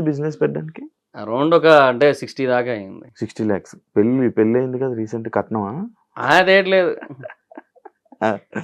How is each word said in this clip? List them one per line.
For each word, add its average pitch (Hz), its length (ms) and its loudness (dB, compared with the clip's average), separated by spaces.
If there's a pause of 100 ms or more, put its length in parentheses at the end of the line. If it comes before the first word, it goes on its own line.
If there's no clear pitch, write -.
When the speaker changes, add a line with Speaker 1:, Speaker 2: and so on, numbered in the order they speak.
Speaker 1:
బిజినెస్ 151 320 -4
పెట్టడానికి? 156 500 -4 (320)
Speaker 2:
Around 131 320 0
ఒక, 156 120 2
అంటే, 139 460 6
సిక్స్టీ 131 340 -8
దాకా 123 240 -2
అయింది. 95 360 -10 (120)
Speaker 1:
సిక్స్టీ 110 260 -6
lakhs. 101 320 -4 (200)
పెళ్లి, 120 340 2
పెళ్లి 113 280 2
అయింది 127 200 -4
కదా 131 160 -4
రీసెంట్, 113 400 -8
కట్నమా? 110 540 -4 (300)
Speaker 2:
ఆ, 127 160 0
అదేట్లేదు. 185 600 2 (1300)
Speaker 1:
ఆ. 107 140 0 (260)